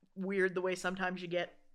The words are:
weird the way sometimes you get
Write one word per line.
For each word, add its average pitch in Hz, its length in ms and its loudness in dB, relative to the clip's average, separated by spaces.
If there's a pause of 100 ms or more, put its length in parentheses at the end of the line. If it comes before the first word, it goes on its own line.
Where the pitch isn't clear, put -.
(160)
weird 190 400 2
the 185 60 2
way 185 140 2
sometimes 185 460 -2
you 180 60 -6
get 170 260 -2 (220)